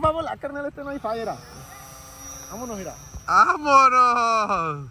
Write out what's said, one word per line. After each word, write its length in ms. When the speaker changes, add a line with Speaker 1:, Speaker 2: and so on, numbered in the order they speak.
Speaker 1:
va 60
a 20
volar, 260
carnal, 300
este 160
no 80
hay 80
falla. 360
Vámonos, 260
mira. 160
Speaker 2:
¡Vámonos! 1700